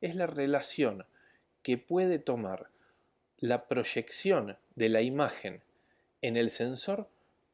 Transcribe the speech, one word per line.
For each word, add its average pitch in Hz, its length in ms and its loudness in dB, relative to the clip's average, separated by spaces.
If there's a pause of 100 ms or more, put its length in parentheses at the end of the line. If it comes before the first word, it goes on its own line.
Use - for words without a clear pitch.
Es 170 140 -4
la 180 100 0
relación 139 800 0 (560)
que 123 160 0
puede 180 400 2
tomar 113 520 -4 (680)
la 120 280 0
proyección 123 880 0 (180)
de 113 140 4
la 110 120 4
imagen 127 600 -2 (600)
en 117 160 0
el 117 120 4
sensor 131 580 -4 (460)